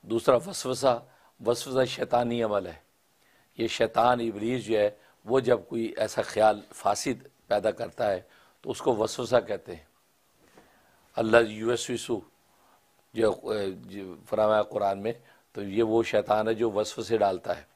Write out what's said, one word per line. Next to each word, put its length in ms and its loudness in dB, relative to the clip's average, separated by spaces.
दूसरा 300 4
वसवसा, 640 0
वसवसा 420 0
शैतानी 560 -2
अमल 260 -2
है। 160 -14
ये 80 0
शैतान 520 2
इब्लीस 460 -4
जो 120 2
है, 320 0
वो 140 2
जब 280 0
कोई 300 -6
ऐसा 240 -2
ख्याल 400 2
फासिद 560 -2
पैदा 220 0
करता 360 -6
है, 220 -2
तो 80 -10
उसको 260 0
वसवसा 440 0
कहते 320 -10
हैं। 160 -18
अल्लाह 240 6
युवस्विसु 840 -4
जो, 160 4
अ, 220 -6
जो 580 -12
फरमाया 360 2
कुरान 360 -2
में, 220 -6
तो 80 -8
ये 200 0
वो 200 4
शैतान 460 0
है 60 0
जो 160 0
वसवसे 480 -2
डालता 340 0
है। 240 -8